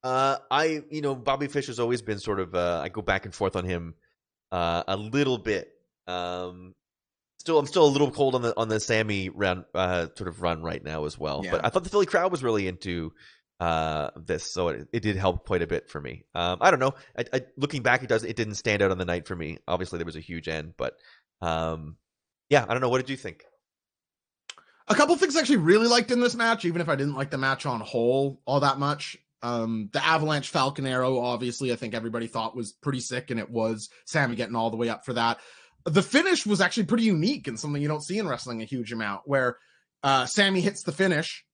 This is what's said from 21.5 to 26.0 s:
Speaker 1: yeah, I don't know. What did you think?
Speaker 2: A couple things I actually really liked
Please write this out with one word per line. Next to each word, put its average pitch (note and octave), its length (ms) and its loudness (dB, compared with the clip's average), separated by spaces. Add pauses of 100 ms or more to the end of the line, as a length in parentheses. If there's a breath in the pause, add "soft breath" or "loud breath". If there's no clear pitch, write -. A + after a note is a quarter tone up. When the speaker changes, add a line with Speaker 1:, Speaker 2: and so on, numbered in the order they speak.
Speaker 1:
yeah, C#3 160 6
I - 80 -4
don't B2+ 60 0
know. C3 80 0
What B2+ 140 2
did C3 80 -8
you C3+ 80 -6
think? - 260 -14 (1400 soft breath)
Speaker 2:
A G#3+ 80 4
couple D4+ 220 6
things D4+ 180 2
I E4 60 4
actually C4 160 4
really G3 300 6
liked A#3+ 220 4